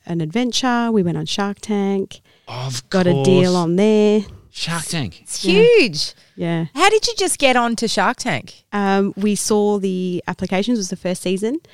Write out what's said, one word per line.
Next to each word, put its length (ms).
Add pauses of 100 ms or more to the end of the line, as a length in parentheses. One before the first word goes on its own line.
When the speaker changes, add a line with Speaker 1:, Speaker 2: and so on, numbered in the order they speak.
Speaker 1:
an 160
adventure. 680
We 120
went 140
on 80
Shark 340
Tank. 640 (260)
Speaker 2:
Of 420
Speaker 1:
Got 160
Speaker 2:
course. 220
Speaker 1:
a 40
deal 240
on 220
there. 440 (280)
Speaker 2:
Shark 360
Tank. 360
Speaker 3:
It's 220
Speaker 1:
Yeah. 200
Speaker 3:
huge. 500 (240)
Speaker 1:
Yeah. 360
Speaker 3:
How 160
did 180
you 100
just 220
get 160
on 200
to 120
Shark 300
Tank? 540
Speaker 1:
Um, 460
we 180
saw 440
the 480
applications, 500
was 120
the 60
first 260
season. 380 (140)